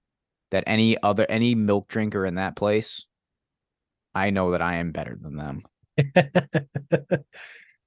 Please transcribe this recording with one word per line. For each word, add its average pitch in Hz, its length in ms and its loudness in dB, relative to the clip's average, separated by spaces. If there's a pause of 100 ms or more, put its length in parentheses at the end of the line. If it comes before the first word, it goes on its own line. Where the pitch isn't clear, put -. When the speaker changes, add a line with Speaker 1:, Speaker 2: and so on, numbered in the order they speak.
(520)
Speaker 1:
that 95 160 0
any 110 340 4
other, 101 260 2
any 117 280 2
milk 104 320 0
drinker 104 380 -2
in 87 100 -4
that 92 180 -4
place, 107 520 -2 (1080)
I 98 160 0
know 92 220 2
that 85 100 0
I 85 140 0
am 85 160 -4
better - 280 -8
than 76 160 -12
them. 73 260 -10 (360)
Speaker 2:
<laughs> 143 1300 0 (640)